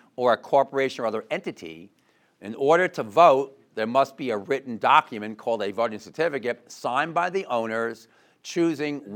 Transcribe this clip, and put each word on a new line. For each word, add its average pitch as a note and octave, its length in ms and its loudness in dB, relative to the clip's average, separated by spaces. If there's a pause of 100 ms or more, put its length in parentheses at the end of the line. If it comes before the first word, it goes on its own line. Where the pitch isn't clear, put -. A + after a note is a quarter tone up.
(160)
or B2 160 4
a G#2+ 40 4
corporation C3+ 680 0
or - 20 -2
other G#2+ 240 -4
entity. F2+ 600 -10 (500)
In G#2 140 -12
order E3 340 4
to D3+ 140 -6
vote, C#3 560 4 (160)
there A2 120 -2
must C3+ 300 0
be C3 140 -6
a G#2+ 80 0
written A#2 400 -6
document A2+ 600 2
called A2+ 240 -4
a G2+ 80 -4
voting A2 280 -4
certificate A#2+ 720 -6
signed C#3+ 420 -6
by E3+ 180 -2
the F#3+ 160 -6
owners A2+ 600 -4 (340)
choosing D3+ 580 -4 (160)